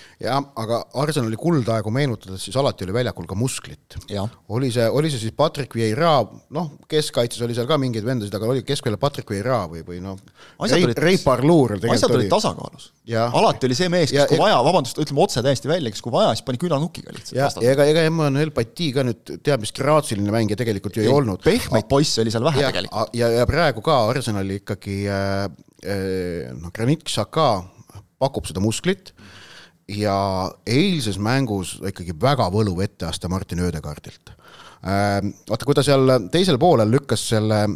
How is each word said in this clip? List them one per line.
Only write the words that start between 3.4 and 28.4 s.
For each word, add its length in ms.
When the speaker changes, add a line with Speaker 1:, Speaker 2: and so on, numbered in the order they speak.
Speaker 2:
Jah. 160
Speaker 1:
Oli 240
see, 160
oli 220
see 100
siis 140
Patrick 400
Vieira, 400
noh, 140
keskkaitses 560
oli 80
seal 160
ka 80
mingeid 240
vendasid, 320
aga 160
oli 160
keskvälja 320
Patrick 320
Vieira 300
või, 160
või 160
noh, 140
Speaker 2:
Asjad 260
Speaker 1:
Ray-, 80
Speaker 2:
olid 160
Speaker 1:
Ray 180
Parlour 540
tegelikult 180
Speaker 2:
asjad 220
olid 80
Speaker 1:
oli. 80
Speaker 2:
tasakaalus. 560
Speaker 1:
Jah. 320
Speaker 2:
Alati 320
oli 80
see 140
mees, 180
kes 80
Speaker 1:
Ja, 80
Speaker 2:
kui 140
Speaker 1:
ja 20
Speaker 2:
vaja, 140
vabandust, 320
ütleme 300
otse 180
täiesti 240
välja, 240
kes 80
kui 140
vaja, 180
siis 160
pani 140
küünarnukiga 500
lihtsalt 240
Speaker 1:
Ja, 80
Speaker 2:
vastasele. 240
Speaker 1:
ja 80
ega, 160
ega 160
Emmanuel 460
Paty 420
ka 80
nüüd 280
teab, 160
mis 160
graatsiline 560
mängija 240
tegelikult 400
ju 80
ei 60
Speaker 2:
Ei, 20
Speaker 1:
olnud. 320
Speaker 2:
pehmeid 400
Speaker 1:
A-, 80
Speaker 2:
poisse 320
oli 80
seal 160
vähe 160
Speaker 1:
ja, 80
Speaker 2:
tegelikult. 240
Speaker 1:
a-, 240
ja, 160
ja 80
praegu 400
ka 140
Arsenali 540
ikkagi, 420
äh, 400
äh, 720
noh, 160
Granit 320
Xhaka 420
pakub 320